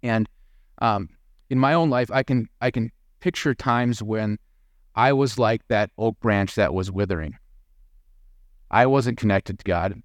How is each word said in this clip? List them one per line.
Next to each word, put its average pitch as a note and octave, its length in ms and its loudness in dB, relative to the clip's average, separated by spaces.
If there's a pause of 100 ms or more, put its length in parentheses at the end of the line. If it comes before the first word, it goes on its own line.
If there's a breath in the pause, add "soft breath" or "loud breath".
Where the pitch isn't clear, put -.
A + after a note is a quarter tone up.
And, A2+ 260 0 (500)
um, G#2 300 -2 (400)
in B2+ 80 -2
my C#3 160 2
own E3 160 2
life, B2 220 0
I C3 100 0
can, C3+ 260 -2 (140)
I B2+ 80 0
can A#2 220 -4 (280)
picture D3+ 360 -2
times A#2+ 480 0
when G#2+ 340 -4 (580)
I B2+ 180 4
was C3+ 260 0
like A2+ 280 0
that G#2 300 0
oak A2 220 -2
branch G2+ 360 0
that F2 180 2
was F#2 180 -4
withering. F2+ 440 -4 (1300)
I A#2 160 6
wasn't C3 320 2
connected G2 420 0
to - 40 -20
God. F#2+ 420 -2